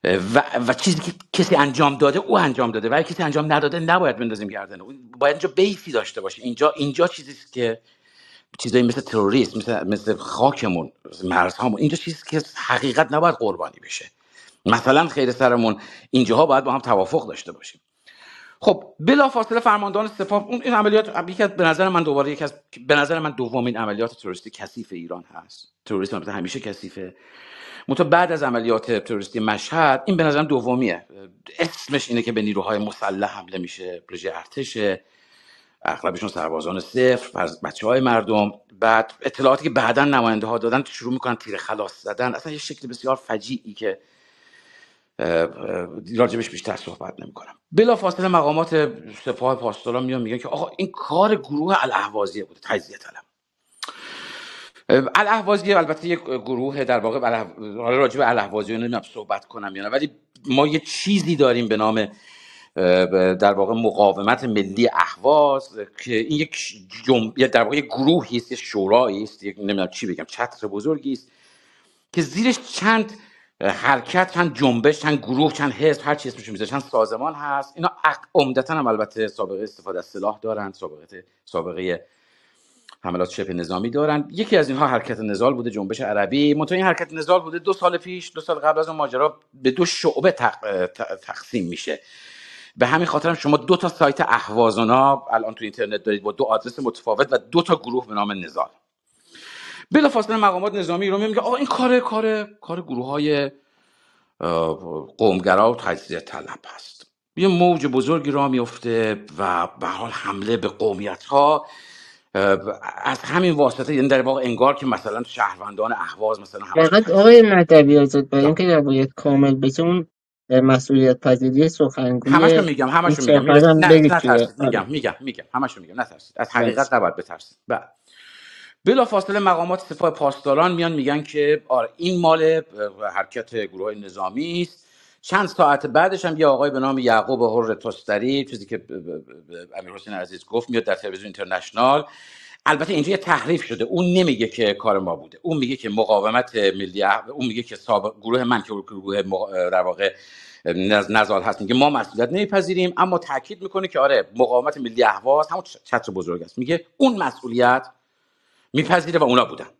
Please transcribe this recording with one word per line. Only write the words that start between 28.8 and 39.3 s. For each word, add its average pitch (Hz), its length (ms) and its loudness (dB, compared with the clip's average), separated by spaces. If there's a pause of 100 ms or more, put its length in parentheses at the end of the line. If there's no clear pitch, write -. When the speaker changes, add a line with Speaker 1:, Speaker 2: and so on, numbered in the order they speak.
Speaker 1:
تروریستی 107 480 -6
مشهد، 135 680 0
این 196 100 0
به 165 80 0
نظرم 147 200 2
دومیه. 123 640 -2 (520)
اسمش 143 500 -6
اینه 120 140 -2
که 117 100 -6
به 110 100 -2
نیروهای 104 360 -4
مسلح 101 600 -6
حمله 92 200 -12
می‌شه، 90 520 -12
رژه 87 260 -10
ارتشه، 101 680 -6 (800)
اغلبشون 87 460 -4
سربازان 80 520 -6
صفر، 127 360 0
فرز-، 90 480 -8
بچه‌های 120 360 -2
مردم. 110 520 0 (280)
بعد 113 320 2 (100)
اطلاعاتی 135 420 0